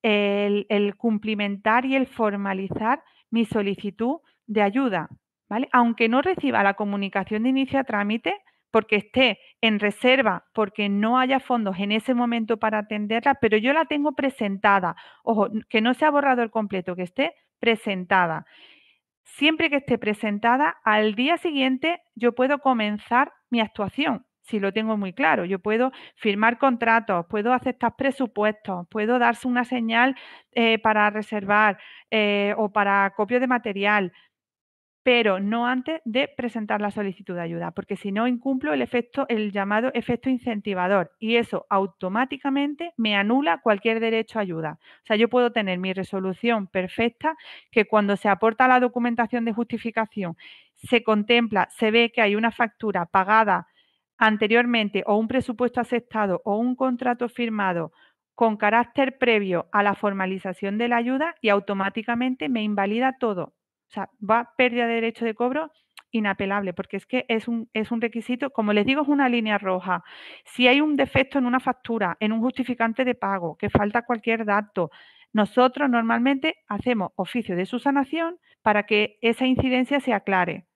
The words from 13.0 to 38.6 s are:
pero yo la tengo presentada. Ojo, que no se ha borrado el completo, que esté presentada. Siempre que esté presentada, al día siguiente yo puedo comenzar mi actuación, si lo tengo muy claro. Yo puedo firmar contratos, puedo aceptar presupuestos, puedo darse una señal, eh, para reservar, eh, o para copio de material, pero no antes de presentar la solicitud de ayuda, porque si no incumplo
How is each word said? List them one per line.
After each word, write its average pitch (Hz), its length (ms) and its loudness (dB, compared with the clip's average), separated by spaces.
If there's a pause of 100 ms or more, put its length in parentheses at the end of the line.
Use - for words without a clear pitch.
pero 214 160 2
yo 226 160 2
la 320 140 2
tengo 294 260 -2
presentada. 202 840 0 (260)
Ojo, 226 260 2 (220)
que 220 100 0
no 240 140 2
se 302 100 -2
ha 302 60 4
borrado 277 320 2
el 226 80 -4
completo, 190 440 -6
que 180 80 -8
esté 277 320 -4 (240)
presentada. 185 880 0 (800)
Siempre 320 460 0
que 285 60 0
esté 262 200 -2
presentada, 220 880 0
al 214 300 2
día 285 240 0
siguiente 277 640 -2 (120)
yo 233 200 0
puedo 269 240 0
comenzar 233 760 0 (180)
mi 240 100 0
actuación, 220 640 -4 (140)
si - 180 -6
lo 196 140 -2
tengo 220 240 -2
muy 190 160 -4
claro. 175 320 2
Yo 185 160 -4
puedo 233 320 0 (240)
firmar 220 420 0
contratos, 226 720 2
puedo 220 220 0
aceptar 247 440 -2
presupuestos, 214 920 -2
puedo 220 300 0
darse 233 280 0
una 247 180 0
señal, 240 520 0 (340)
eh, 226 280 2
para 214 320 2
reservar, 208 680 0 (320)
eh, 208 460 2
o 214 160 -2
para 196 440 2
copio 220 220 0
de 254 80 0
material, 208 640 0 (920)
pero 220 360 2
no 226 260 -2
antes 254 380 -4
de 240 240 -2
presentar 214 520 -6
la 208 100 -4
solicitud 196 440 -8
de 175 60 -6
ayuda, 170 300 -6
porque 196 260 -8
si 202 160 -8
no 220 160 0
incumplo 262 440 -2